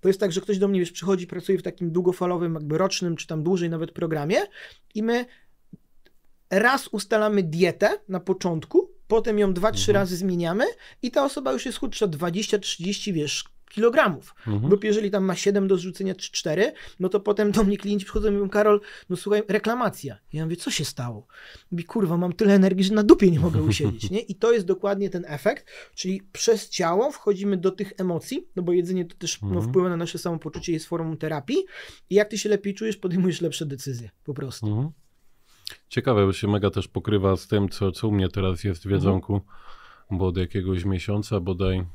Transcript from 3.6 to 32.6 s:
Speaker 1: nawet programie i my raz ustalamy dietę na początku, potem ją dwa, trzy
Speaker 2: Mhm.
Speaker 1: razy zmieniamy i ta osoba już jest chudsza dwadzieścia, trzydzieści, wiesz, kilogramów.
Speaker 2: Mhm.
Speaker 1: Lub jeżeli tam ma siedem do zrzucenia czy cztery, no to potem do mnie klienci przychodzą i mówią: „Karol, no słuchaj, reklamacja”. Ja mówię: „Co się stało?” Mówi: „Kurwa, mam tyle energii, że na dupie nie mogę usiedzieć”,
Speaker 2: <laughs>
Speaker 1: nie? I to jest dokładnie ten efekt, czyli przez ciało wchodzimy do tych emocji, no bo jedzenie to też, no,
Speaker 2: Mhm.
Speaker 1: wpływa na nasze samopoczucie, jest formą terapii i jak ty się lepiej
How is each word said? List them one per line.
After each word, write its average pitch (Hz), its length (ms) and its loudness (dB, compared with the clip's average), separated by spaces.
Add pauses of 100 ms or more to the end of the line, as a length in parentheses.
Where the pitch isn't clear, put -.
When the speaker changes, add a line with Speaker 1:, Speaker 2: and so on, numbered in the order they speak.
Speaker 1:
nawet 165 220 -6
programie 160 460 -2 (580)
i 214 80 -2
my 240 220 0 (1200)
raz 240 380 2
ustalamy 214 560 0
dietę 170 460 2 (180)
na 185 120 -4
początku, 185 720 0 (160)
potem 220 320 2
ją 196 140 4
dwa, 185 180 2
trzy 208 200 0
Speaker 2:
Mhm. 202 100 6
Speaker 1:
razy 180 160 -2
zmieniamy 180 480 0 (360)
i 240 100 -4
ta 277 140 4
osoba 277 260 -2
już 254 140 -2
jest 254 120 -6
chudsza 220 300 -2
dwadzieścia, 175 520 -2
trzydzieści, 196 540 -4
wiesz, 147 320 -4 (240)
kilogramów. 233 680 2 (120)
Speaker 2:
Mhm. 110 240 2
Speaker 1:
Lub 196 120 4
jeżeli 214 280 0
tam 196 120 0
ma 190 120 0
siedem 196 320 0
do 190 100 4
zrzucenia 185 380 -6
czy - 160 -12
cztery, 185 420 -2 (260)
no 180 100 -2
to 208 100 2
potem 208 320 2
do 214 120 4
mnie 202 140 2
klienci 202 280 -4
przychodzą 208 240 0
i - 20 2
mówią: 202 180 0
„Karol, 208 320 6 (280)
no 180 60 -2
słuchaj, 208 320 0
reklamacja”. 208 680 -2 (160)
Ja 156 100 -4
mówię: 160 120 -4
„Co 226 160 -6
się 156 140 -2
stało?” 120 420 -8 (440)
Mówi: 170 120 -6
„Kurwa, 175 340 0
mam 175 160 0
tyle 202 200 6
energii, 190 300 6
że 190 100 2
na 214 100 4
dupie 208 280 6
nie 156 80 2
mogę 160 220 2
usiedzieć”, 104 480 0
Speaker 2:
<laughs> - 20 -6
Speaker 1:
nie? 190 80 -2
I - 160 -10
to 226 160 2
jest 220 140 2
dokładnie 196 440 0
ten 175 180 -8
efekt, 151 380 -2 (300)
czyli 190 260 -4 (100)
przez - 380 0
ciało 185 420 0
wchodzimy 202 460 0
do 185 140 2
tych 196 260 -8
emocji, 185 580 -4
no 180 80 -4
bo 175 100 0
jedzenie 180 320 0
to 165 100 -20
też, - 260 -8
no, 104 60 -6
Speaker 2:
Mhm. 98 220 0
Speaker 1:
wpływa 180 200 2
na 175 80 -2
nasze 170 200 -6
samopoczucie, 165 560 -6
jest 160 120 -6
formą 165 320 -6
terapii 156 400 -4 (520)
i 180 60 2
jak 208 140 6
ty 220 80 -6
się 208 120 -2
lepiej 202 240 0